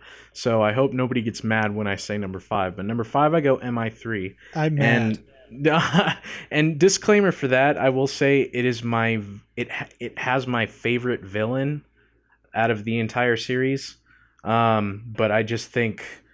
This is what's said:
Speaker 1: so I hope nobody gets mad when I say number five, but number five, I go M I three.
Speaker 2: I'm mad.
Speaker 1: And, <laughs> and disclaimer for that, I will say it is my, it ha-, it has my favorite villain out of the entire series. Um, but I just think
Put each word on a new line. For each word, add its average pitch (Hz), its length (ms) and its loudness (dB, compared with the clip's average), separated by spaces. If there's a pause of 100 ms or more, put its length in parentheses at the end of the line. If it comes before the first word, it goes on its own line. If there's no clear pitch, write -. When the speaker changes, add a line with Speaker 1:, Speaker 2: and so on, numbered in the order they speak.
(340)
Speaker 1:
so 113 280 2
I 107 120 4
hope 135 180 2
nobody 123 300 0
gets 107 200 -6
mad 110 320 0
when 104 120 -2
I 98 100 -2
say 104 220 -6
number 95 220 -6
five, 95 360 -2
but 95 80 -8
number 113 200 -4
five, 147 280 2
I 165 80 2
go 139 160 2
M 120 220 -4
I 113 100 -2
three. 107 480 -8 (180)
Speaker 2:
I'm 156 200 0
mad. 117 440 2
Speaker 1:
And, - 60 -20 (260)
<laughs> 151 640 2 (340)
and 156 280 2
disclaimer 196 540 4
for - 160 -2
that, 131 300 4
I 123 100 4
will 131 180 2
say 139 360 2
it 123 240 -2
is 117 180 -2
my, 113 380 0 (340)
it 120 140 -6
ha-, - 180 -10 (100)
it - 200 -12
has 127 280 -2
my 120 200 0
favorite 120 560 -2
villain 123 640 -4 (680)
out 113 160 2
of 107 140 -4
the 113 140 -2
entire 117 400 0
series. 131 580 -4 (480)
Um, 110 640 0
but 110 260 0
I 110 100 4
just 110 280 -6
think 113 340 -2 (280)